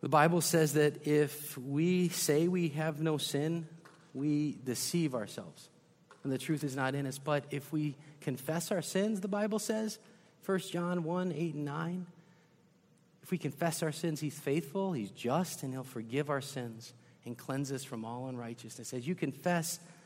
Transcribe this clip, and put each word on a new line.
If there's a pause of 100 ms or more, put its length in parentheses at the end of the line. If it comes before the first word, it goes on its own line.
The
Bible
says
that
if
we
say
we
have
no
sin, (460)
we
deceive
ourselves, (540)
and
the
truth
is
not
in
us.
But
if
we (260)
confess
our
sins,
the
Bible
says, (420)
First
John
one,
eight
and
nine, (1200)
if
we
confess
our
sins,
he's
faithful,
he's
just,
and
he'll
forgive
our
sins (320)
and
cleanse
us
from
all
unrighteousness.
As
you
confess (260)